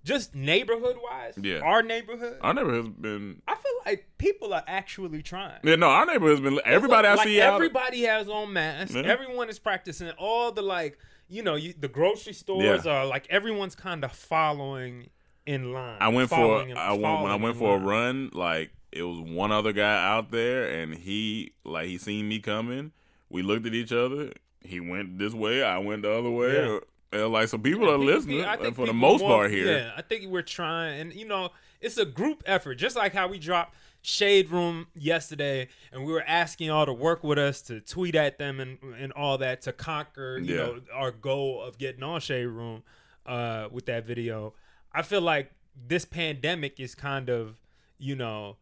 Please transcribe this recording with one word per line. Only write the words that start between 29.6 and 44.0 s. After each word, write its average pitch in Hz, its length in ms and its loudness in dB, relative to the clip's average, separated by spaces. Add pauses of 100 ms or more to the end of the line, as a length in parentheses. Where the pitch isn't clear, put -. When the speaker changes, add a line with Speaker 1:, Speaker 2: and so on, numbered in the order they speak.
Speaker 1:
yeah, 127 300 0
I 160 60 -10
think 220 280 -6
we're 180 120 -2
trying, 160 580 -6
and, 165 120 -12
you 214 140 -16
know, 190 240 -4 (300)
it's 233 180 -6
a 214 60 4
group 214 420 -4
effort, 185 300 0
just 226 200 -2
like 202 180 0
how 190 140 0
we 196 100 -8
dropped 170 360 -2 (280)
Shade 196 480 4
Room 170 440 -2
yesterday, 143 760 -2 (240)
and 131 120 -10
we 156 80 -4
were 160 140 0
asking 165 420 0
y'all 156 180 4
to 139 60 -4
work 160 320 0
with 147 140 2
us 143 240 0
to 113 180 -12
tweet 175 340 -6
at 147 240 2
them 139 220 -8
and, 131 180 -12 (180)
and 135 160 -10
all 143 260 0
that 127 240 -2
to 127 100 -8
conquer, 143 680 -8
you 87 160 -4
Speaker 2:
Yeah. 82 80 0
Speaker 1:
know, 120 180 -6 (140)
our 131 160 -4
goal 135 520 -4
of 120 160 -14
getting 131 240 -8
on 156 180 -6
Shade 127 260 -4
Room, 113 360 -10 (440)
uh, 117 460 -6
with 123 140 -10
that 117 200 -4